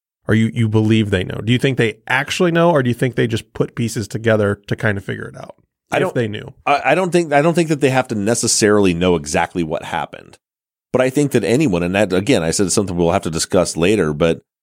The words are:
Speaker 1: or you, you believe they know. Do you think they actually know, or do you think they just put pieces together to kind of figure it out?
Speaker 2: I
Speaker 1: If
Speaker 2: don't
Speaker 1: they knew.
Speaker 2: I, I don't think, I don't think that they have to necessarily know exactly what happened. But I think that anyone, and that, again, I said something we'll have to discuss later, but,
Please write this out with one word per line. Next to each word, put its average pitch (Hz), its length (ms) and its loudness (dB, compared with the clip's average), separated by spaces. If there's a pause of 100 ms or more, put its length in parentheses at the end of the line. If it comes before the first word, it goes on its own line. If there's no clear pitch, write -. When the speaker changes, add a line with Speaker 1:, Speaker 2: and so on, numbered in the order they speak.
(280)
Speaker 1:
or - 80 2
you, 113 180 2
you 117 140 0
believe 110 440 2
they 95 120 0
know. - 180 -8
Do 110 120 0
you 123 60 2
think 131 180 0
they 113 300 -2
actually 139 440 0
know, 170 200 4
or 143 120 2
do 123 60 0
you 120 40 0
think 123 220 -4
they 131 100 0
just 113 280 -6
put - 220 -4
pieces 113 340 -4
together 107 580 0
to 113 80 -6
kind 107 220 -2
of 98 80 -10
figure - 240 -10
it - 80 -20
out? - 180 -18 (340)
Speaker 2:
I 123 80 -4
Speaker 1:
If 151 40 0
Speaker 2:
don't 185 140 -4
Speaker 1:
they 120 120 0
knew. 104 260 -12 (120)
Speaker 2:
I, 143 160 0 (100)
I 151 40 4
don't 180 160 0
think, 165 220 0
I 143 80 4
don't 170 120 2
think 170 160 0
that 151 120 -2
they 139 80 4
have 131 200 0
to 117 60 -4
necessarily 104 760 2
know 87 220 2
exactly 85 480 -2
what 78 200 -6
happened. 53 540 -10 (560)
But 123 80 2
I 127 80 0
think 143 220 0
that 117 120 0
anyone, 101 400 0
and 90 120 -2
that, 101 180 2
again, 98 300 2
I 82 80 0
said 90 200 0
something 95 240 -2
we'll 85 160 2
have 95 120 0
to 92 60 -6
discuss 82 480 0
later, 85 360 2
but, 82 280 0 (220)